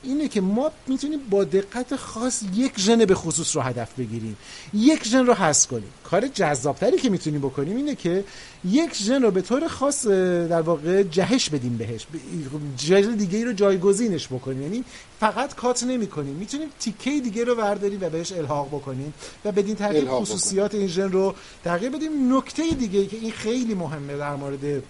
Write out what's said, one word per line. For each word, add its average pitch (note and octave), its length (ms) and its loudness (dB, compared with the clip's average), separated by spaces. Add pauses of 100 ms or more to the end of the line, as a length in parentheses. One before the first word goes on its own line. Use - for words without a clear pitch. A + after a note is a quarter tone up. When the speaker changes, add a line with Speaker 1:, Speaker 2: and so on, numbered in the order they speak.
Speaker 1:
اینه C#4 240 -2
که G#3 140 0
ما A3+ 300 0 (160)
می‌تونیم C#4 320 -2 (100)
با G3 140 4
دقت G3 520 -2
خاص B3 480 -4 (120)
یک A#3+ 240 0
ژن A3+ 260 6
به F#3 100 6
خصوص E3 400 -2
رو D3 60 2
هدف A#2+ 360 -4
بگیریم، A2 400 -6 (360)
یک A#3+ 340 6
ژن B3 180 6
رو A#3+ 80 8
حذف E3+ 340 4
کنیم. A2+ 220 -6 (140)
کار G#3+ 240 2
جذابتری E3 720 2
که C4+ 120 2
می‌تونیم D#3+ 300 0
بکنیم C#3 380 -2
اینه C#4+ 180 -2
که F3+ 280 0 (420)
یک C#4 300 2
ژن A#3+ 260 2
رو A3+ 100 6
به F#3 100 2
طور C#4+ 260 0
خاص، C#4+ 400 -2
اه، F3+ 400 2
در E3+ 140 2
واقع E3+ 420 2
جهش F#3 460 2
بدیم B2 280 -2
بهش، A2+ 280 -6
ب-، D3 760 -8
ژن G3 360 4
دیگه‌ای G#3 280 0
رو B3 100 -2
جایگزینش G3 760 2
بکنیم، C3 340 -6
یعنی G3 220 -4 (360)
فقط A3 360 0
کات A#3+ 280 -2
نمی‌کنیم، G3+ 500 -4
می‌تونیم C4+ 340 -8 (120)
تیکه C4+ 400 -2
دیگه A#3 240 -2
رو A#3+ 120 2
برداریم G3+ 460 -2
و F3 80 -2
بهش E3 220 -4
الحاق D3 360 -2
بکنیم C#3 460 -6 (320)
و G#3 60 0
بدین G3+ 240 0
ترتیب G3+ 220 0
Speaker 2:
الحاق C3 240 2
بکنیم. G3+ 160 -4
Speaker 1:
خصوصیات G3 380 0
این G3+ 120 0
ژن F#3 240 -2
رو F#3+ 240 2 (280)
تغییر F3 280 -2
بدیم. C#4 460 2
نکته D#4 420 -2
دیگه‌ای G3 280 2
که A3 100 -10
این A3+ 140 -6
خیلی A3+ 420 -2
مهمه C#3+ 440 -6
در C#3+ 180 -4
مورد C#3 540 -4